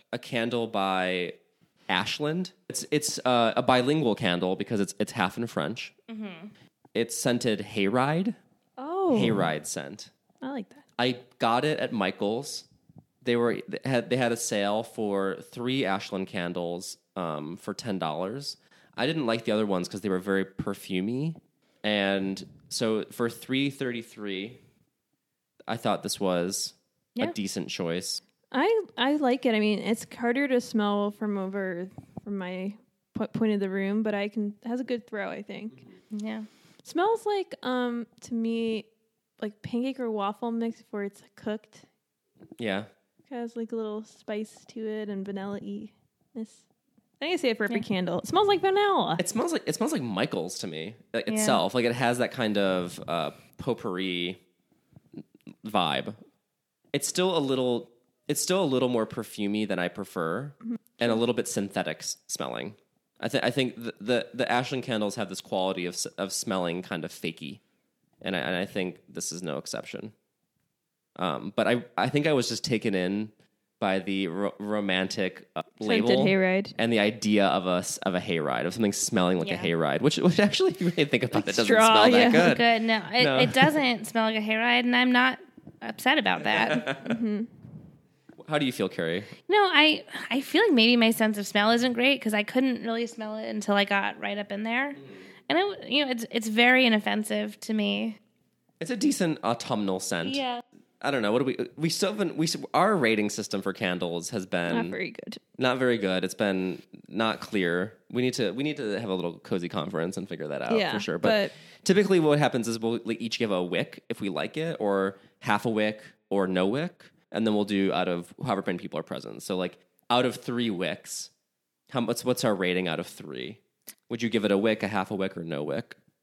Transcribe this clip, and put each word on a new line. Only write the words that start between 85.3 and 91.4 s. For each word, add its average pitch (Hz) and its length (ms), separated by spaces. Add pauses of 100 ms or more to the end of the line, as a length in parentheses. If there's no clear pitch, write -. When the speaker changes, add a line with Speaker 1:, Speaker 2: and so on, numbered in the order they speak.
Speaker 2:
upset 226 360
about 92 260
that. 107 640
Speaker 1:
<laughs> - 0
Speaker 3:
Mm-hmm. 220 340 (1040)
Speaker 1:
How 151 120
do 139 60
you 127 60
feel, 98 180
Carrie? 85 340 (260)
Speaker 2:
No, 403 80
I, 311 460 (260)
I 247 120
feel 349 220
like 415 100
maybe 233 240
my 226 140
sense 220 280
of 202 80